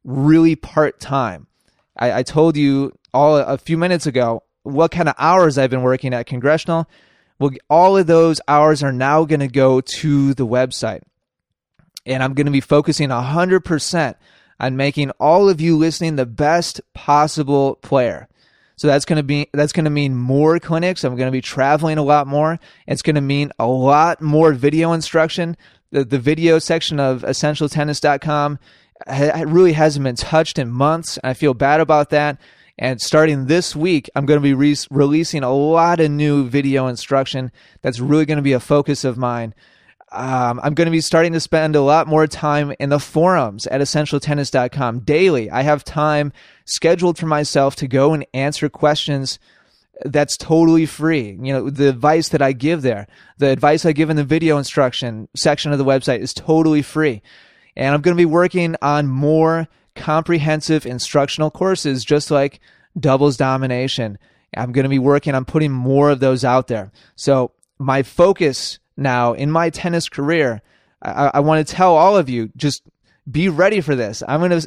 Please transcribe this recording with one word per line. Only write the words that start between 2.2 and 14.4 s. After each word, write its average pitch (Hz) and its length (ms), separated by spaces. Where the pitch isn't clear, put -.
told 160 320
you 139 380
all 147 220
a 139 220
few 160 200
minutes 175 300
ago 117 360
what 147 280
kind 170 180
of - 80
hours 160 400
I've 131 120
been 127 140
working 127 300
at 120 120
Congressional. 156 600
Well, 139 140
all 185 280
of 180 100
those 165 400
hours 147 340
are 135 120
now 143 320
gonna 143 240
go 131 320
to 139 540
the 127 120
website. 123 540
And 131 180
I'm 135 100
gonna 143 160
be 139 120
focusing 147 500
a 123 100
hundred 175 440
percent 156 500